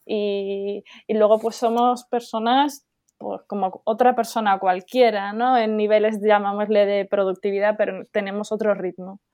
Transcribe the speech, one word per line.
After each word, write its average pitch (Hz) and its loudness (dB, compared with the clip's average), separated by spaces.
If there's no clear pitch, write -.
Y, 202 -4
y 220 -2
luego, 214 4
pues, 220 -4
somos 240 0
personas, 240 -2
pues, 190 -10
como 190 -4
otra 240 2
persona 214 -2
cualquiera, 202 0
¿no? 247 0
En 220 0
niveles, 214 2
llamámosle, 208 2
de 202 0
productividad, 196 0
pero 190 -4
tenemos 202 -4
otro 214 0
ritmo. 185 -10